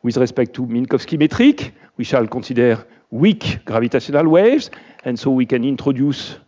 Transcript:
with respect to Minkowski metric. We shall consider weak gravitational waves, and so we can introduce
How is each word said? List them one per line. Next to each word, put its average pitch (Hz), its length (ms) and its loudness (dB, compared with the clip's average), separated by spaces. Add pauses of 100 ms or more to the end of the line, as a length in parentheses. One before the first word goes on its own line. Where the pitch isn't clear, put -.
with 117 140 -2
respect 123 380 -2
to 123 80 -6
Minkowski 123 560 -4
metric. 233 560 2 (240)
We 123 60 -4
shall 120 220 0
consider 120 560 0 (280)
weak 165 560 0
gravitational 131 600 0
waves, 214 440 4 (340)
and 123 140 -4
so 135 120 -2
we 127 140 2
can 120 200 -2
introduce 135 720 -2 (120)